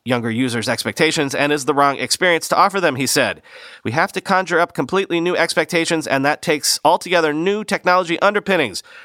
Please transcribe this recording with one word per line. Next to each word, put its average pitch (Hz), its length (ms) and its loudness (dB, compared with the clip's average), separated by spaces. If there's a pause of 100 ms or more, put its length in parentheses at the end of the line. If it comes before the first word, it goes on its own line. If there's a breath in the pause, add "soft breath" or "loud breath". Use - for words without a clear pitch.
younger 120 240 0
users' 117 400 -2
expectations 139 640 -2
and 143 180 0
is 147 140 -2
the 151 80 0
wrong 139 240 2
experience 165 500 0
to - 80 0
offer 190 240 2
them," 151 160 2
he 131 100 -2
said. 113 360 0 (420 loud breath)
"We 110 80 -4
have 165 200 0
to 185 100 -6
conjure 185 360 0
up 170 140 0
completely 170 480 -2
new 175 160 0
expectations, 165 720 0
and 135 180 0
that 147 160 0
takes - 420 -2
altogether 170 520 2
new 190 280 -2
technology 180 600 0
underpinnings," 190 600 0 (220 loud breath)